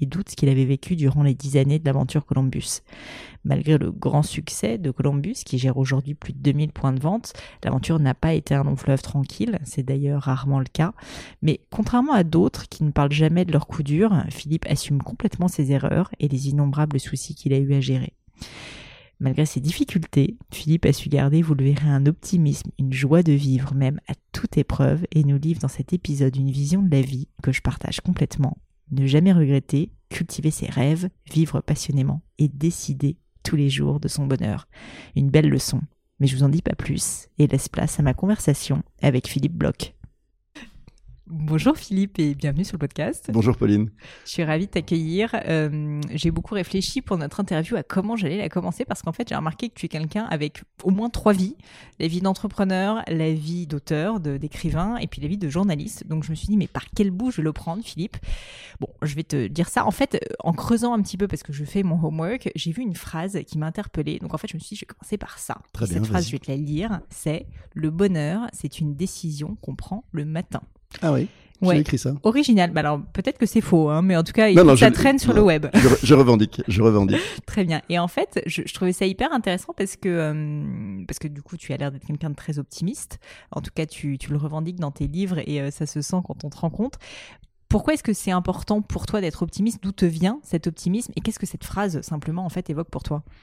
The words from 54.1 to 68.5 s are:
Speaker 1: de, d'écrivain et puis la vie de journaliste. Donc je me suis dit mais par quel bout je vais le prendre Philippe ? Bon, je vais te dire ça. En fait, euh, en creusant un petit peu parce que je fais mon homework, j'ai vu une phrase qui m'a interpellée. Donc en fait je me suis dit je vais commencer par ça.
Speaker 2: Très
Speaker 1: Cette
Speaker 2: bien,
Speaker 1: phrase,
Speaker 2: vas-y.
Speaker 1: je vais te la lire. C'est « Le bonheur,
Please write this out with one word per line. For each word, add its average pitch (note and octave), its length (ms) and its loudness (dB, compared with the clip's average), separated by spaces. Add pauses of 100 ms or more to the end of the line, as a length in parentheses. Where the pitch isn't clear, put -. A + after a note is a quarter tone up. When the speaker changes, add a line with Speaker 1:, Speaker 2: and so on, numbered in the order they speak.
Speaker 1:
de, D3 160 -4
d'écrivain D#3+ 600 -4
et - 100 -4
puis - 140 -10
la D3 80 -4
vie G3 80 -2
de F#3 100 -4
journaliste. E3+ 580 -2
Donc D#3 200 -4
je D3+ 60 -8
me D#3 40 -4
suis - 120 -6
dit G#3 100 2
mais F3+ 100 2
par - 160 -8 (100)
quel G3+ 180 0
bout A#3 200 -4
je - 60 -6
vais D3+ 60 -2
le D#3 100 0
prendre F3 280 -8
Philippe ? - 360 -10 (640)
Bon, - 80 -8 (120)
je D3 140 -4
vais D#3+ 80 -6
te C3 240 -2
dire E3+ 220 -2
ça. - 160 4
En G#3+ 60 4
fait, - 240 0
euh, - 180 -2 (100)
en E3 80 0
creusant A#3 420 2
un A3 80 2
petit F#3+ 140 -2
peu G3 140 -2
parce D#3 140 -6
que D3 100 -10
je C#3+ 100 -6
fais G3 200 -2
mon E3 200 2
homework, D#3+ 540 -4
j'ai E3 160 -4
vu A#3 80 -6
une G#3 140 -4
phrase F3+ 520 -6
qui - 100 -8
m'a D#3 100 -2
interpellée. D#3 520 -6
Donc E3 140 -8
en D#3+ 40 -6
fait - 120 -10
je - 80 -10
me - 20 -6
suis - 160 -14
dit - 0 -
je - 60 -14
vais - 120 -18
commencer - 240 -8
par - 220 -12
ça. - 200 -10 (120)
Speaker 2:
Très A2+ 140 -4
Speaker 1:
Cette F2 140 -2
Speaker 2:
bien, G#2+ 40 0
Speaker 1:
phrase, A2 200 0
Speaker 2:
vas-y. - 40 -4
Speaker 1:
je A2+ 60 -8
vais C3+ 60 -6
te - 120 -10
la C3+ 60 -4
lire. D3+ 420 -4 (100)
C'est « - 360 -8 (280)
Le D#3 160 -4
bonheur, F3 600 0